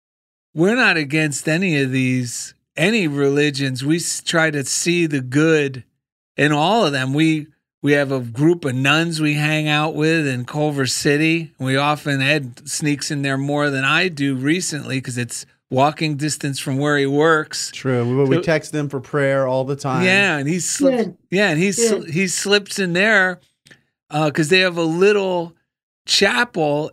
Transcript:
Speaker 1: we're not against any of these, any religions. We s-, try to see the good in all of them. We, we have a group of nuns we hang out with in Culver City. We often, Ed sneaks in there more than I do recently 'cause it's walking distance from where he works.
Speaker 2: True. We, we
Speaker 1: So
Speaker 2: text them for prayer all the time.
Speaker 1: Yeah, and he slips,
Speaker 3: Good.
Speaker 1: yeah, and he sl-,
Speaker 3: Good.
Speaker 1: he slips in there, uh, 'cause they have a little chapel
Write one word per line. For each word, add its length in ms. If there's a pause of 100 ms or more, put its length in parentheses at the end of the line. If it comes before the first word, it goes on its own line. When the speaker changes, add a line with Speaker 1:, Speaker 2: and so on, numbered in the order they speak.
(540)
Speaker 1:
we're 220
not 200
against 520
any 320
of 100
these, 640 (220)
any 320
religions. 760
We 120
s-, 260
try 280
to 140
see 420
the 160
good 600 (540)
in 160
all 340
of 60
them. 220
We, 340 (340)
we 100
have 200
a 80
group 440
of 100
nuns 460
we 140
hang 320
out 300
with 320
in 160
Culver 420
City. 720
We 180
often, 460
Ed 460
sneaks 420
in 120
there 160
more 320
than 140
I 240
do 280
recently 640
'cause 180
it's 260 (260)
walking 460
distance 440
from 180
where 200
he 80
works. 680
Speaker 2:
True. 480
We, 60
we 80
Speaker 1:
So 60
Speaker 2:
text 280
them 180
for 120
prayer 480
all 160
the 100
time. 300
Speaker 1:
Yeah, 320
and 120
he 120
slips, 460
Speaker 3:
Good. 100 (160)
Speaker 1:
yeah, 180
and 80
he 140
sl-, 260
Speaker 3:
Good. 120
Speaker 1:
he 180
slips 500
in 140
there, 480 (680)
uh, 220
'cause 200
they 100
have 160
a 80
little 720 (500)
chapel 880